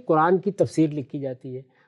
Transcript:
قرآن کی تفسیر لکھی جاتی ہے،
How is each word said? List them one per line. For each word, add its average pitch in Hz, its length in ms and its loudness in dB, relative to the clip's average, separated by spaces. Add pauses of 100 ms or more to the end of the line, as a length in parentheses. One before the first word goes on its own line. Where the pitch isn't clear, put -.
قرآن 170 320 4
کی 190 160 -4
تفسیر 156 360 2
لکھی 147 300 -8
جاتی 131 360 -10
ہے، 131 60 -14 (260)